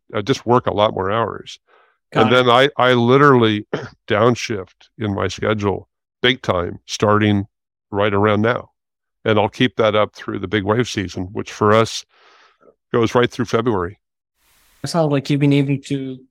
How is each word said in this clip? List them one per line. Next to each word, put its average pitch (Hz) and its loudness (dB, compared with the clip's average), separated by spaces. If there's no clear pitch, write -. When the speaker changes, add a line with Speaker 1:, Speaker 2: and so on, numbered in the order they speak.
Speaker 1:
I 107 -4
just 117 -4
work 123 4
a 92 -4
lot 107 0
more 95 -4
hours. 104 -6
Speaker 2:
Got - 0
Speaker 1:
And 113 2
Speaker 2:
it. 127 4
Speaker 1:
then 127 4
I, 135 4
I 123 2
literally 120 4
<clears throat> - -20
downshift 110 -2
in 107 -4
my 98 -4
schedule 101 -4
big 127 0
time 90 -4
starting 104 2
right 101 -2
around 104 2
now. 117 -4
And 110 2
I'll 104 0
keep - -2
that 107 0
up 104 -2
through 107 -10
the 95 -8
big 101 -4
wave 107 -2
season, 92 -8
which 107 -10
for 107 2
us 113 2
goes 117 0
right 120 2
through 120 -6
February. 113 -2
Speaker 2:
It 139 -10
sounds 156 0
like 139 -2
you've 143 0
been 143 2
able 139 0
to 135 -8